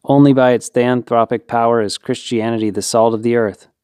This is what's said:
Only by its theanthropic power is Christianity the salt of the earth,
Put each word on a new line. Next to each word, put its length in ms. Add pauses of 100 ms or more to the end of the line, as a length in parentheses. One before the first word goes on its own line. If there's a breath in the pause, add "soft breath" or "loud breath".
Only 300
by 200
its 160
theanthropic 800
power 340
is 160
Christianity 720
the 120
salt 320
of 80
the 140
earth, 320 (160)